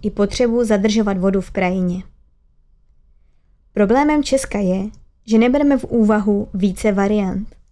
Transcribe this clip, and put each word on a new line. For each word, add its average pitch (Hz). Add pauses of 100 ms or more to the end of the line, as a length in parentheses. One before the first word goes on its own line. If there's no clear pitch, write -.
i 208
potřebu 233
zadržovat 208
vodu 190
v -
krajině. 185 (1700)
Problémem 277
Česka 269
je, 190 (440)
že 220
nebereme 277
v -
úvahu 214
více 202
variant. 196 (160)